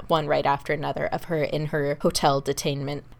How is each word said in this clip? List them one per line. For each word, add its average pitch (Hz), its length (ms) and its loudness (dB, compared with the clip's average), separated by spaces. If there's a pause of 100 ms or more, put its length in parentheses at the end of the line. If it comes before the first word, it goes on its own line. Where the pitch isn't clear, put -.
one 156 200 2
right 143 180 2
after 143 280 2
another, 147 320 -2
of - 200 -4
her 156 180 0
in 151 240 -2
her 147 340 0
hotel 147 400 4
detainment. 139 640 -4 (160)